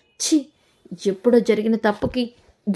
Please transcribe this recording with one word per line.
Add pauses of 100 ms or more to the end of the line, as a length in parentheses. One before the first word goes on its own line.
(220)
ఛీ, (600)
ఎప్పుడో
జరిగిన
తప్పుకి (420)